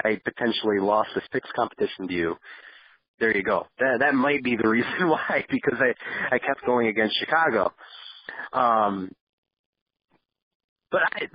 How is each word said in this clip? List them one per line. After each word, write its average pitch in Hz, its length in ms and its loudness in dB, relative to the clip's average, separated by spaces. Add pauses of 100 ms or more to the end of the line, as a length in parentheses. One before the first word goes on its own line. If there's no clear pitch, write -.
I 107 180 0
potentially 110 560 -2
lost 104 360 2
this 120 160 -4
picks - 240 -6
competition 104 520 -4
to 90 60 -6
you. 85 220 0 (840)
There 110 160 2
you 98 80 0
go. 95 240 0 (120)
That, 127 200 2
that 139 160 4
might 135 280 2
be 123 120 0
the 110 140 2
reason 113 240 0
<laughs> 180 160 0
why, 156 400 0
because 131 300 0
I, 127 140 2 (400)
I 123 60 2
kept - 260 -4
going 120 220 2
against 107 320 0
Chicago. 151 520 2 (840)
Um, 107 580 2 (1800)
but 180 140 2
I, - 320 -2